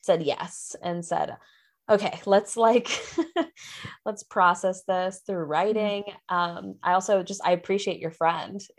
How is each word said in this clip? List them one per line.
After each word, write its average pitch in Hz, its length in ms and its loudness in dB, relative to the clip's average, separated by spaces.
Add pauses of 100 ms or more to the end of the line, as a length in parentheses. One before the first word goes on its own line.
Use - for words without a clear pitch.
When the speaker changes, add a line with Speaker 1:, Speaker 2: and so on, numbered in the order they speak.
Speaker 1:
said 170 200 4
yes - 600 -4
and 175 220 -4
said, - 320 -2 (520)
"Okay, 202 380 2
let's, 202 300 4
like, 233 320 4 (640)
<laughs> - 540 -18
let's 208 200 -6
process 185 600 2
this 185 420 -2
through 175 200 -4 (280)
Speaker 2:
Mm-hmm. 214 180 0
Speaker 1:
writing." 202 120 -4 (240)
Um, 180 540 -2
I 180 120 2
also 190 280 4
just, 190 220 -10
I 180 80 4
appreciate 190 480 0
your 160 100 -6
friend 170 500 -2 (180)